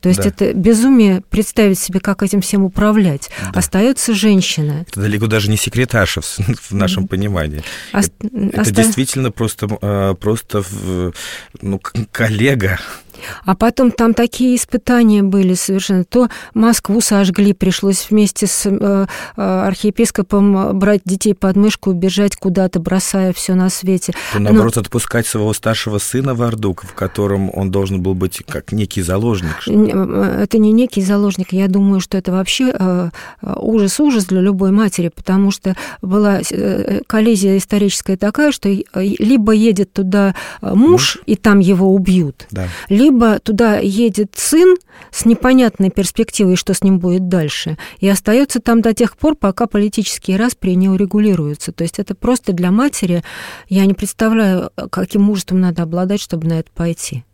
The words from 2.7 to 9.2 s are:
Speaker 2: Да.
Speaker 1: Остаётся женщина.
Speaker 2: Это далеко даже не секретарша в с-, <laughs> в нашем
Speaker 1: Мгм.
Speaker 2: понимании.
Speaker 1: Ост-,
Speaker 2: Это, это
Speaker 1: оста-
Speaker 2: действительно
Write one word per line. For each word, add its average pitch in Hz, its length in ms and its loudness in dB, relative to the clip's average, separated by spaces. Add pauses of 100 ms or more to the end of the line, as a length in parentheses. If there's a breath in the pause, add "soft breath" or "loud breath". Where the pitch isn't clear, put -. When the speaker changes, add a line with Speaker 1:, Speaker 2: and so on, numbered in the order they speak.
Speaker 2:
Да. 185 60 -2
Speaker 1:
Остаётся 226 540 0
женщина. 185 720 0
Speaker 2:
Это - 140 -8
далеко 104 260 0
даже 107 220 0
не 107 80 2
секретарша 110 640 -2
в - 40 -10
с-, - 140 -12
<laughs> - 300 -4
в - 40 -10
нашем 95 300 0
Speaker 1:
Мгм. 95 60 -6
Speaker 2:
понимании. 87 540 -4 (300 loud breath)
Speaker 1:
Ост-, 202 200 -2 (100)
Speaker 2:
Это, 226 140 -8
это 202 240 -2
Speaker 1:
оста- 214 120 0
Speaker 2:
действительно 135 580 0